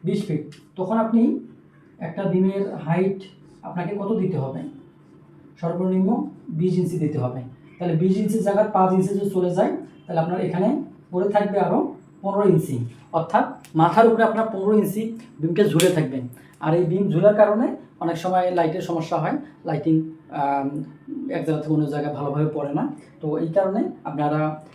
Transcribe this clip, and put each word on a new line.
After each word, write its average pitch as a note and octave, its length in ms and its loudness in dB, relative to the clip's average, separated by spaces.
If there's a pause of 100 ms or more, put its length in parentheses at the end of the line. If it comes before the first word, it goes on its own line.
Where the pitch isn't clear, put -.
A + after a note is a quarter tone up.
বিশ F#3+ 220 -2
ফিট, - 300 -6 (200)
তখন A3 220 -2
আপনি A3+ 420 2 (600)
একটা F3 240 -8
বিমের F#3+ 520 0
হাইট F#3 440 0 (420)
আপনাকে F#3+ 380 -6
কত G3+ 180 -2
দিতে D#3 200 0
হবে? C3 240 -6 (1000)
সর্বনিম্ন F#3 640 0 (220)
বিশ F3 280 0
ইঞ্চি D#3+ 220 -2
দিতে C#3 200 -2
হবে। B2 220 -4 (380)
তাহলে E3+ 160 0
বিশ F#3+ 220 2
ইঞ্চির A3 240 0
জায়গায় G3+ 320 2
পাঁচ F#3 200 4
ইঞ্চি F#3+ 220 2
যদি G3+ 140 -2
চলে F3+ 260 0
যায়, A3+ 160 2 (360)
তাহলে E3 120 -2
আপনার F3 200 -2
এখানে F#3 440 0 (280)
পড়ে G3 180 0
থাকবে G3+ 300 2
আরও G3+ 340 0 (280)
পনেরো G3 280 2
ইঞ্চি, C3+ 360 2 (260)
অর্থাৎ E3+ 340 2 (300)
মাথার E3+ 320 6
উপরে A3+ 160 4
আপনার A3 300 0
পনেরো F#3+ 200 0
ইঞ্চি G#3 440 0 (220)
বিমটা F3 240 2
ঝুলে E3+ 260 4
থাকবে। C3+ 320 -2 (380)
আর D#3+ 140 0
এই F3 120 2
বিম F3+ 260 0
ঝুলার G3+ 240 6
কারণে G#3+ 400 4 (240)
অনেক E3 180 -4
সময় F3+ 340 0
লাইটের E3+ 300 0
সমস্যা E3 360 -4
হয়, F3+ 200 -2 (280)
লাইটিং, D#3+ 460 0 (180)
আম, C#3 540 -2 (460)
এক D#3 160 -4
জায়গা D#3 160 -2
থেকে D#3 120 -2
অন্য D3+ 160 2
জায়গায় D3 240 -4
ভালোভাবে D3 400 -2
পড়ে C#3+ 200 -4
না। C#4 200 -2 (280)
তো D#3 160 -4
এই E3 100 -2
কারণে G3 360 0 (200)
আপনারা D3+ 600 -2 (120)